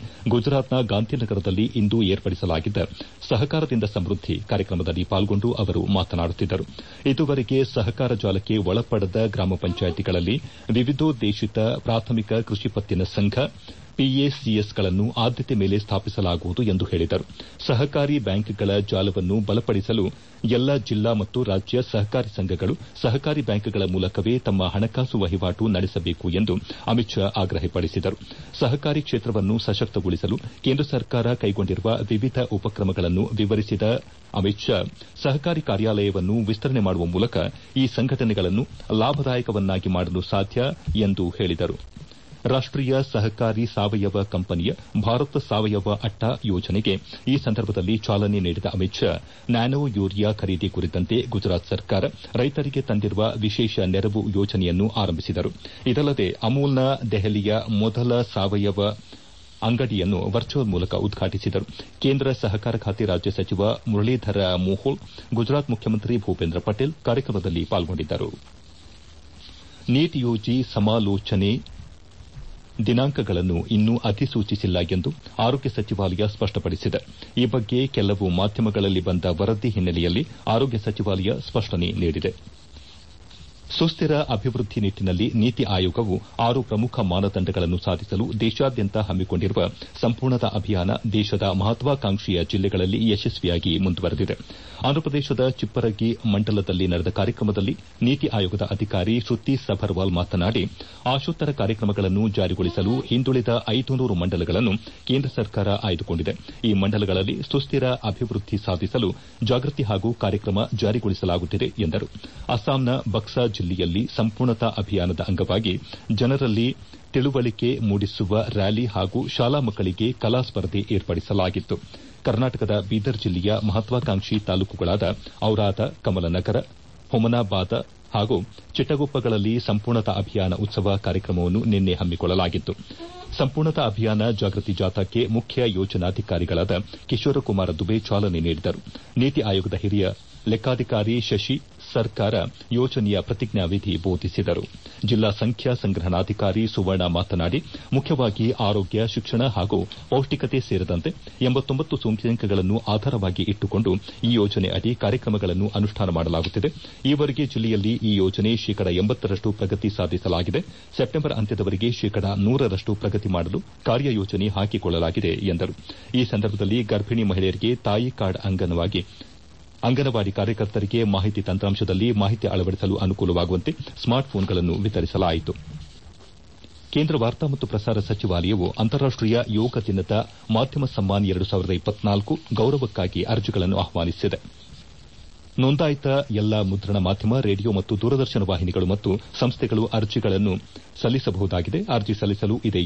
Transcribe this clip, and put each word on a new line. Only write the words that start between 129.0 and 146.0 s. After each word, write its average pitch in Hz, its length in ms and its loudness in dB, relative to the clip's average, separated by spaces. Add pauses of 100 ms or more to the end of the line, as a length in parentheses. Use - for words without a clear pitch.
ಸಂಪೂರ್ಣತಾ 107 580 0
ಅಭಿಯಾನ 92 420 0
ಉತ್ಸವ 98 420 0
ಕಾರ್ಯಕ್ರಮವನ್ನು 92 640 0
ನಿನ್ನೆ 95 300 4
ಹಮ್ಮಿಕೊಳ್ಳಲಾಗಿತ್ತು. 87 800 0 (580)
ಸಂಪೂರ್ಣತಾ 156 540 0
ಅಭಿಯಾನ 107 360 2 (140)
ಜಾಗೃತಿ 101 380 0
ಜಾಥಾಕ್ಕೆ 95 560 0
ಮುಖ್ಯ 117 320 0 (100)
ಯೋಜನಾಧಿಕಾರಿಗಳಾದ 92 1000 0 (320)
ಕಿಶೋರಕುಮಾರ 117 640 0
ದುಬೆ 98 280 0
ಚಾಲನೆ 101 420 0
ನೀಡಿದರು. 82 400 0 (340)
ನೀತಿ 135 260 2
ಆಯೋಗದ 98 360 0
ಹಿರಿಯ 101 280 2 (400)
ಲೆಕ್ಕಾಧಿಕಾರಿ 113 760 0
ಶಶಿ - 340 0 (300)
ಸರ್ಕಾರ 113 500 0 (360)
ಯೋಜನೆಯ 117 500 2
ಪ್ರತಿಜ್ಞಾವಿಧಿ 95 800 0
ಬೋಧಿಸಿದರು. 87 640 0 (400)
ಜಿಲ್ಲಾ 107 300 4
ಸಂಖ್ಯಾ 120 420 0
ಸಂಗ್ರಹಣಾಧಿಕಾರಿ 95 920 0